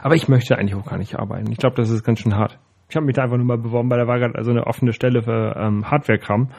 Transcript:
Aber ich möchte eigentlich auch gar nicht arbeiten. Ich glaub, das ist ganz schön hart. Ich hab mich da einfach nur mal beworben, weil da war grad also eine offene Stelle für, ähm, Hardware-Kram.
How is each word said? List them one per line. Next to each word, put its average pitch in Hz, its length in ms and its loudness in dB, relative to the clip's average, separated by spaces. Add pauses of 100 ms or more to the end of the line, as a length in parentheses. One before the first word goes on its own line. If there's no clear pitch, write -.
Aber 147 140 4
ich 165 120 2
möchte 131 300 4
eigentlich 101 180 -2
auch 98 100 -8
gar 92 120 -8
nicht 92 180 -8
arbeiten. 104 340 -6
Ich 113 100 -6
glaub, 127 160 2
das 113 140 0
ist 113 140 0
ganz 113 160 0
schön 104 160 0
hart. 107 220 -2 (320)
Ich - 60 -16
hab 156 80 0
mich 135 120 0
da 135 80 2
einfach 123 140 0
nur 123 80 0
mal 123 120 0
beworben, 120 320 -2
weil 123 80 2
da 120 100 2
war 120 120 0
grad 120 160 -2
also 117 160 -2
eine 117 160 0
offene 117 260 0
Stelle 123 300 0
für, 113 340 -2
ähm, 104 320 -2
Hardware-Kram. 120 680 0